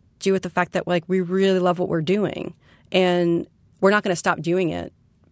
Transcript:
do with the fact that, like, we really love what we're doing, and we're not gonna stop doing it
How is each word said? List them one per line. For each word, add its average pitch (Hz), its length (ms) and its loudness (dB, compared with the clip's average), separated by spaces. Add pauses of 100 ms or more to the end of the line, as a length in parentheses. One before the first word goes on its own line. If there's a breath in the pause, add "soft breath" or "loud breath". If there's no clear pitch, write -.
(200)
do 190 140 0
with 190 100 -2
the 180 60 -8
fact 175 240 -2
that, - 140 -4
like, 175 200 0
we 185 140 0
really 190 380 2
love 180 200 2
what 180 100 -2
we're 165 120 0
doing, 185 520 -2 (380 soft breath)
and 175 560 2 (340)
we're 196 100 4
not 208 120 2
gonna 185 120 -2
stop 165 260 -2
doing 170 280 0
it - 220 -8 (400)